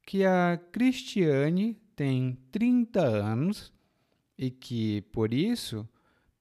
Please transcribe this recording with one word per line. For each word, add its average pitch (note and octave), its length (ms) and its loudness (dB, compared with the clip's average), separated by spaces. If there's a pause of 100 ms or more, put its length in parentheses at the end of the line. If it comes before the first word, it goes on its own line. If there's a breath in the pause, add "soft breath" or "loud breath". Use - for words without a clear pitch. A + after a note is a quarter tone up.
que F#3+ 220 0
a F3 340 2 (120)
Cristiane F#3+ 1080 0 (160)
tem B2+ 440 -2 (120)
trinta A#3 500 2
anos A#2 720 0 (640)
e C3 140 -6
que, A2 520 -4 (100)
por A2 200 0
isso, C3 560 -2 (540)